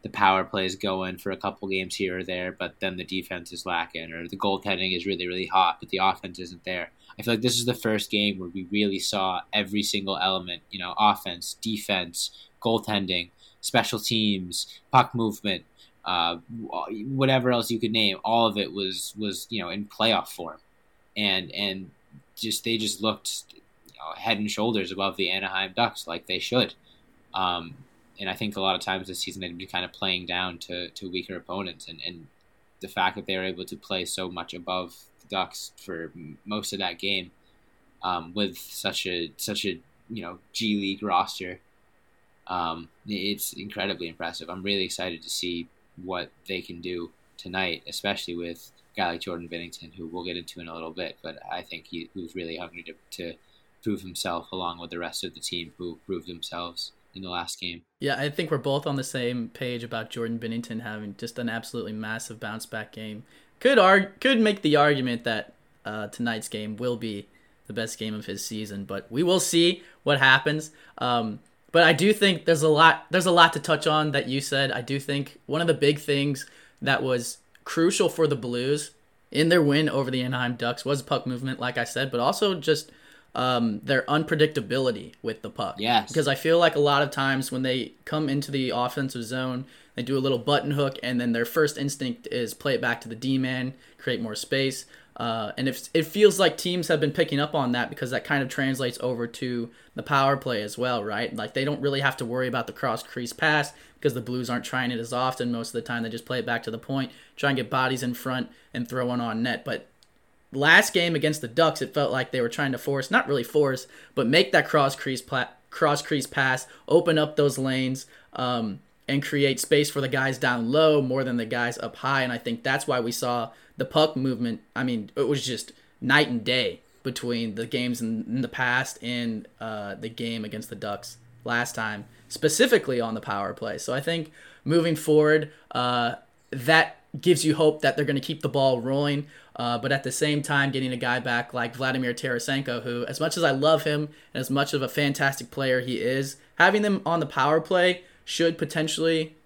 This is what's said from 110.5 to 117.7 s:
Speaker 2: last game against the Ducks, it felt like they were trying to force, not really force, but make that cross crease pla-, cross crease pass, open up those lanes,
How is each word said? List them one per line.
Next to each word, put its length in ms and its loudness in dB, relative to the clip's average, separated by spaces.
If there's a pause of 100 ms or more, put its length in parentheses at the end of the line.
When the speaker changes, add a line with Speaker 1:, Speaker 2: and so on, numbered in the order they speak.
Speaker 2:
last 420 6
game 220 2
against 240 2
the 80 -6
Ducks, 340 2
it 100 -6
felt 200 2
like 180 -2
they 100 0
were 80 2
trying 220 -2
to 80 -2
force, 320 -2
not 160 4
really 160 0
force, 460 2 (260)
but 140 2
make 240 6
that 160 4
cross 260 4
crease 260 -6
pla-, 280 -2 (220)
cross 300 2
crease 280 -2
pass, 400 0 (180)
open 320 6
up 160 0
those 240 4
lanes, 480 -2 (280)